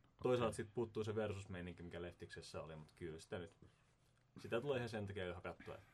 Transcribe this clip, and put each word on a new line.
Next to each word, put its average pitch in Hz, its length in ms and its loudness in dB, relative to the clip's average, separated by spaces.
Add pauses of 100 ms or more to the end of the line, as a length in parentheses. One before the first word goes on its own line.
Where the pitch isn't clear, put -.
(240)
Toisaalta 123 320 6
sit 110 180 -2
puuttuu 110 300 2
se 107 120 2
versus-meininki, 95 680 0
mikä 87 180 -4
Leftiksessä 87 640 -6
oli, 78 120 -8
mut 76 200 -10
kyllä 80 240 -4
sitä - 200 -6
nyt, 85 120 -6 (880)
sitä 110 220 2
tulee 135 160 4
ihan 120 120 2
sen 107 180 0
takia 98 180 0
jo 87 100 0
hakattua, 87 400 -6
että - 180 -14